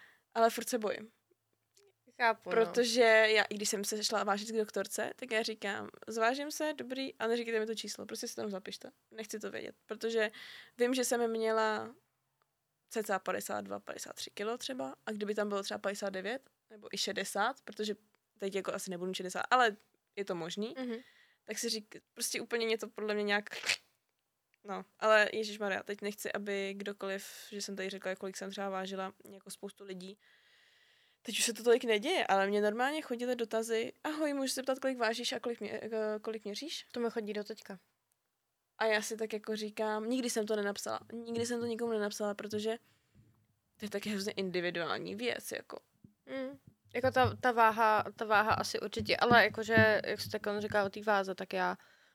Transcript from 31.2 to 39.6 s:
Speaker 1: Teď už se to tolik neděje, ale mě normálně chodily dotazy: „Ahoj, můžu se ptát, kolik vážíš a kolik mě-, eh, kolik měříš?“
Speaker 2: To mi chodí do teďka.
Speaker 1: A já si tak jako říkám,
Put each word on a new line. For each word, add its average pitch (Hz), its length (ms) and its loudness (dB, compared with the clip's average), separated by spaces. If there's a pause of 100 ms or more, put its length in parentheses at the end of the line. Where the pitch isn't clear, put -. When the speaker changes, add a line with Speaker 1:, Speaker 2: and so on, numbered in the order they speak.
Speaker 1:
Teď 208 180 -4
už - 60 2
se 233 80 0
to 226 100 -12
tolik 226 200 6
neděje, 240 440 2
ale 196 200 6
mě 208 140 2
normálně 247 400 2
chodily 247 340 -4
dotazy: 226 580 -2 (100)
„Ahoj, 311 300 0
můžu 269 200 -2
se 262 100 -4
ptát, 262 160 -2
kolik 269 180 -2
vážíš 233 360 0
a 247 60 -4
kolik 240 220 -4
mě-, 208 220 -6
eh, 214 380 -2
kolik 220 240 -6
měříš?“ 214 460 -8
Speaker 2:
To 254 80 -6
mi 233 100 0
chodí 214 240 -4
do 208 100 -4
teďka. 208 360 -14 (960)
Speaker 1:
A 220 80 2
já 214 160 4
si 214 160 -6
tak 220 160 -4
jako 214 220 -4
říkám, 214 540 -2